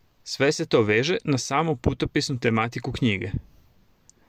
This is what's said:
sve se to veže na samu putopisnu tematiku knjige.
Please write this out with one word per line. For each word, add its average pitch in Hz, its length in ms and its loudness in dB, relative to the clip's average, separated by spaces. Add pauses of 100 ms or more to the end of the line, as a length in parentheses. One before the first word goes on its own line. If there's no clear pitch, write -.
(240)
sve - 280 0
se 160 140 -2
to 143 160 4
veže 113 420 2
na 139 140 0
samu 151 380 -2
putopisnu 135 640 -2
tematiku 117 520 -2
knjige. 98 400 -2 (960)